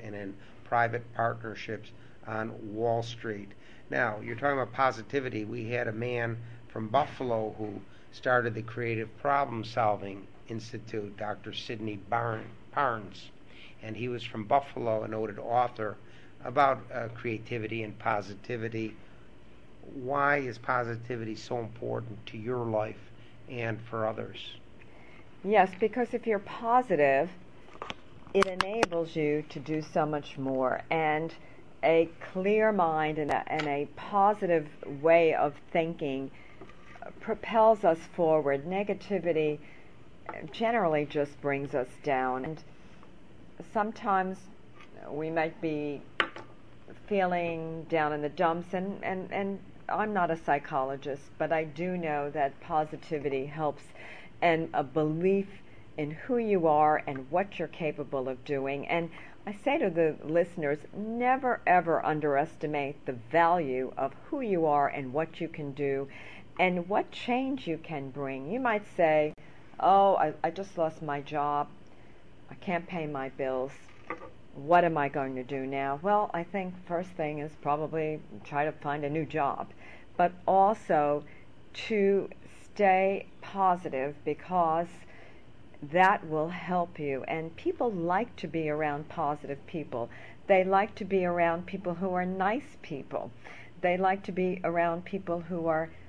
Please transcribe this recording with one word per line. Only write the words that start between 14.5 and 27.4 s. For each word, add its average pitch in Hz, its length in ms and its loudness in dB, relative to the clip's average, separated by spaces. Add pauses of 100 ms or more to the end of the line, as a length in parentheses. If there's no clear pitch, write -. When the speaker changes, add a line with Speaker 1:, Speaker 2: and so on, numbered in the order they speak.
Speaker 1:
a 107 40 -6
noted 110 300 -4
author 117 580 0 (480)
about, 131 360 4 (120)
uh, 117 220 -4
creativity 110 720 -4
and 104 160 -10
positivity. 110 960 -4 (1000)
Why 143 440 2
is 127 200 -4
positivity 117 800 -2
so 123 220 -6
important 117 680 -6
to - 100 -12
your 120 300 -2
life 110 320 0 (500)
and 117 320 -4
for 113 260 -2
others? 107 500 -6 (880)
Speaker 2:
Yes, 190 340 8
because 233 360 0
if 233 120 -4
you're 208 140 2
positive, 185 880 4 (1040)